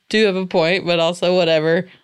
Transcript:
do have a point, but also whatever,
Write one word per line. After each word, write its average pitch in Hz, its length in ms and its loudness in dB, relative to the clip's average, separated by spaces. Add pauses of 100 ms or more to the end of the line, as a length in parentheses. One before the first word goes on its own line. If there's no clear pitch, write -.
(100)
do 214 160 2
have 190 100 -2
a 190 100 -4
point, 180 380 0
but 170 160 0
also 175 340 0
whatever, 165 540 0 (160)